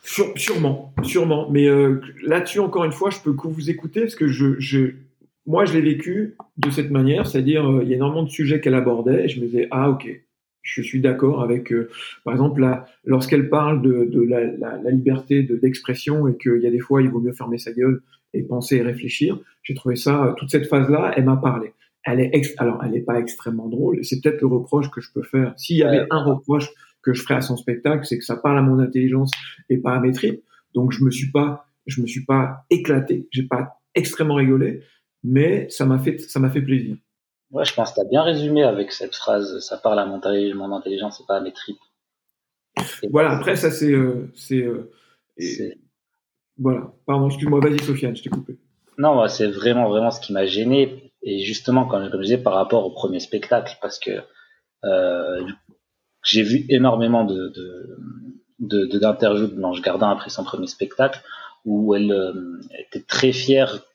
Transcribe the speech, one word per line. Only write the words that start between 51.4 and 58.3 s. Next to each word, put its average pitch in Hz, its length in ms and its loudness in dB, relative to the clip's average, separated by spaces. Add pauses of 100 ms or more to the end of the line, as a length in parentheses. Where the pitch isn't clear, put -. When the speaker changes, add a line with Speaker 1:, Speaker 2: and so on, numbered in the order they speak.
Speaker 2:
comme, 98 240 -4
comme 95 100 -6
je 98 60 -6
disais, 117 120 2
par 117 160 0
rapport 98 320 2
au 87 60 -4
premier 131 300 -6
spectacle, - 600 -4
parce - 180 -10
que, 98 120 -8 (720)
euh, 90 580 0 (800)
j'ai 110 220 2
vu 123 260 2
énormément 117 540 4
de, 95 260 -4
de, 90 480 -16 (600)